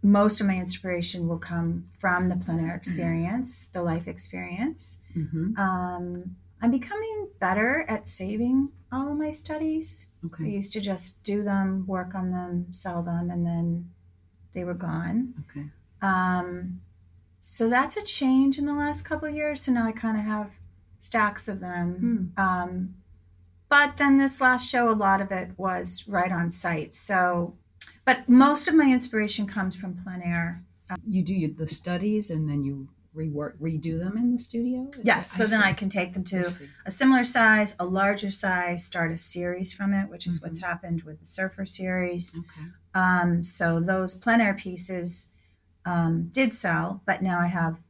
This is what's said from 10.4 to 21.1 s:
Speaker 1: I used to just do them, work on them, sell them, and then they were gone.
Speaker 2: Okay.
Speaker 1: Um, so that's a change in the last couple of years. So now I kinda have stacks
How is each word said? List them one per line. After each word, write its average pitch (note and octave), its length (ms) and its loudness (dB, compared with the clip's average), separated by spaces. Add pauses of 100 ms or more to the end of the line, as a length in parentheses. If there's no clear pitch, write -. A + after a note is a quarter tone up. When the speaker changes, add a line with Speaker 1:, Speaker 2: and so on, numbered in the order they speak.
Speaker 1:
I D#3 40 -4
used G3+ 240 -4
to A3 80 -2
just G3 420 -4
do G#3 200 -2
them, G3 440 0
work F#3 280 -6
on F#3 160 -4
them, F3 420 -4
sell F3 300 0
them, E3+ 280 -2
and F3 160 -2
then E3+ 440 -2 (640)
they F3+ 100 -6
were F3 100 -6
gone. F3 600 -4 (160)
Speaker 2:
Okay. D3 160 -12 (340)
Speaker 1:
Um, F3+ 800 -2 (600)
so - 280 0
that's C4 280 2
a G#4 80 -6
change C4+ 540 4
in C#4+ 60 0
the D4 100 -2
last D4 320 -2
couple D4+ 220 -4
of D4 60 -6
years. D4+ 280 -2
So C4 100 2
now A#3 140 2
I A3 60 -2
kinda A3 300 -4
have G#3+ 360 -6 (400)
stacks G#3+ 500 0